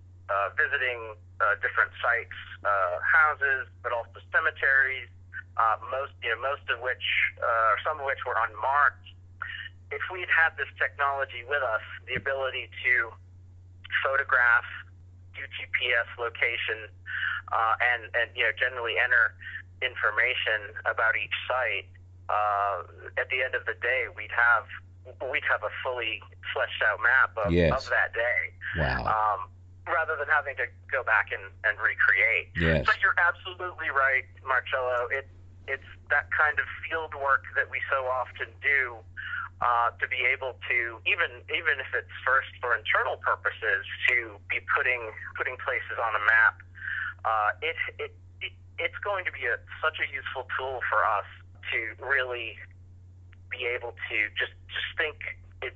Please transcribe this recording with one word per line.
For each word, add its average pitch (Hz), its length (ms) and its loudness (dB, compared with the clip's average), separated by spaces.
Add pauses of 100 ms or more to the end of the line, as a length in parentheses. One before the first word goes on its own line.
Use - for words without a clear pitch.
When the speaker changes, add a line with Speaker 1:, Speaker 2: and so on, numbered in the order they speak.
(300)
Speaker 1:
uh, 98 240 0
visiting, 123 640 -2 (240)
uh, 104 240 4
different 113 260 0 (100)
sites, 117 360 0 (260)
uh, 95 380 2
houses, 139 680 4 (140)
but 120 100 -4
also 117 260 -4 (120)
cemeteries, 135 800 2 (480)
uh, 110 200 4 (120)
most, 135 320 -4
you 120 80 -2
know, 113 120 0
most 139 280 -4
of 120 100 0
which, 123 240 -4 (380)
uh, 113 320 4 (120)
some 156 140 -2
of 135 60 -6
which 135 200 -2
were 117 120 -2 (120)
unmarked. 131 540 2 (880)
If - 100 -6 (120)
we 185 120 -8
had 170 60 -2
had 160 260 6
this 139 200 -6
technology 139 680 -2
with 143 160 0
us, 110 220 0 (240)
the 123 80 -4
ability 131 540 -2 (160)
to 127 80 4 (1120)
photograph, 127 600 4 (680)
do - 80 -12
G 135 320 -10
P 123 160 0
S 120 200 2 (120)
location, 113 680 -2 (600)
uh, 113 320 4
and, 117 320 0
and, 117 140 0 (100)
you 120 80 2
know, 110 100 2
generally 123 460 -2
enter 120 320 4 (480)
information 113 880 0 (140)
about 113 320 2
each 101 160 -4 (160)
site, 113 400 -2 (400)
uh, 101 580 2 (320)
at 127 100 -4
the 127 140 0
end 127 100 -2
of 123 120 -4
the 117 180 -4
day, 120 320 0
we'd 107 160 -12
have, 117 320 4 (640)
we'd 143 160 -2
have 123 240 0
a - 60 -4 (100)
fully 117 400 -4 (320)
fleshed 127 320 0
out 101 160 2
map 123 320 6
of, 101 160 2
Speaker 2:
Yes. 85 240 6
Speaker 1:
of - 160 -4
that 110 240 2
day. 117 260 2 (380)
Speaker 2:
Wow. 67 240 2
Speaker 1:
Um, 107 480 2 (320)
rather 160 320 0
than 143 160 -2
having 143 240 2
to 127 80 -2 (240)
go 131 160 -2
back 113 320 2
and, 101 80 -10 (240)
and 104 80 2
recreate. 104 800 2
Speaker 2:
Yes. 80 320 4
Speaker 1:
But - 160 2
you're 190 160 2
absolutely 175 720 -2
right, 135 320 2 (240)
Marcello. 123 640 0
It, 135 160 -2 (400)
it's - 220 -6 (180)
that 147 240 0
kind 151 240 4
of 143 80 0 (240)
field 160 320 -4
work 135 240 2 (160)
that 131 80 0
we 131 240 -6
so 135 160 2
often 127 400 -4 (160)
do, 131 400 2 (560)
uh, 120 400 4
to 135 80 -2
be 127 160 -2
able 131 320 0 (160)
to, 143 60 2 (260)
even, 165 480 0
even 156 320 0
if - 80 -10
it's - 320 -4
first 131 400 2
for 117 160 2
internal 220 400 0
purposes, 101 640 0 (240)
to 113 400 0
be - 240 -4
putting, 123 320 2 (320)
putting 127 240 -4
places 120 400 -4
on 113 160 0
a 104 160 0
map. 220 240 6 (720)
Uh, 107 320 4
it, 160 160 -4 (240)
it, 147 120 -6 (280)
it, 190 160 -10 (240)
it's 165 240 -4
going 190 240 -2
to - 80 -8
be - 160 -6
a, 107 80 -2 (240)
such 156 160 -2
a 151 80 -2
useful 135 480 -8
tool 131 320 -4
for 107 160 2
us 101 240 2 (480)
to 120 40 0 (200)
really 123 560 -2 (960)
be - 160 -4
able 120 240 -2 (160)
to 117 100 -2 (220)
just, - 160 -2 (160)
just - 240 -6
think 156 240 -2 (400)
in 147 160 -6